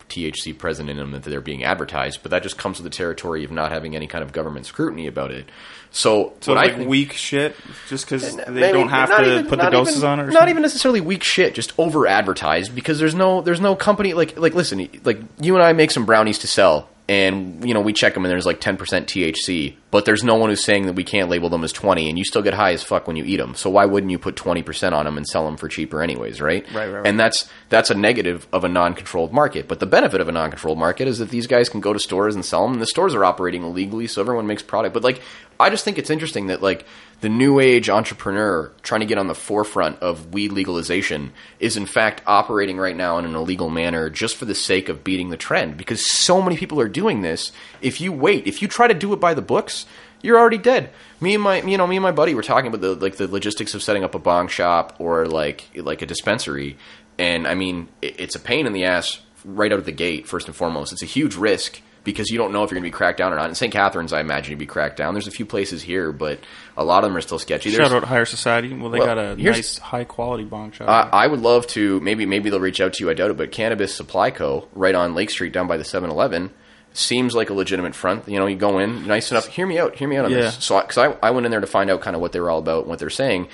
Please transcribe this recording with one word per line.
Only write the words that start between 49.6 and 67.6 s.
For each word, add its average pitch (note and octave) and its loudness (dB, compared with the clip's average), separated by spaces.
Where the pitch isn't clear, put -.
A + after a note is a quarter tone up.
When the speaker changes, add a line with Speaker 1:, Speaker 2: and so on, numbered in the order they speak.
Speaker 1:
you're A#3 6
already A3+ 6
dead. G#3 2
Me F#3+ 2
and G#3 0
my, F#3+ 2
you F#3+ 0
know, F#3 2
me F#3 0
and F#3+ 0
my F#3 4
buddy D#3 2
were A2+ -2
talking B2+ 2
about A2 -6
the, F#2 0
like, G2 -4
the G2 -2
logistics G2+ -4
of G2+ -10
setting G#2 0
up F2+ -4
a F2+ -8
bong F2 2
shop F2 0
or, E2 0
like, D#2 -4
like, D#2 -8
a E2+ -8
dispensary. C#2+ -4
And, E2+ 0
I D#2+ 0
mean, F2+ -4
it, - -10
it's F2+ -10
a - -12
pain C#3 -2
in A2 -4
the F#2 -2
ass F2+ -2
right G2+ -2
out G#2 2
of - -8
the - -8
gate, F2 -6
first F2+ -8
and D#2+ -14
foremost. D#2+ -6
It's F2+ -12
a E2 -10
huge C3+ -4
risk F#2+ -2
because G2+ -6
you A2+ -2
don't G2+ -2
know G#2 0
if F2+ -2
you're F2+ -4
gonna F2 -8
be - -8
cracked F2+ 0
down F#2 0
or E2 -2
not. D#2 -2
In E2 -10
Saint A#2 -2
Catharines, F#2+ 0
I D#2 0
imagine D2 -4
you'd D2 -10
be D2 -10
cracked D2 -4
down. D#2 -4
There's G2+ -6
a F#2+ -12
few A2 -10
places F#2 -6
here, F2 -4
but D2 -6
a - -2
lot F2+ 4
of G#2 0
them F2+ -4
are E2 -4
still E2 -6
sketchy. D#2 -4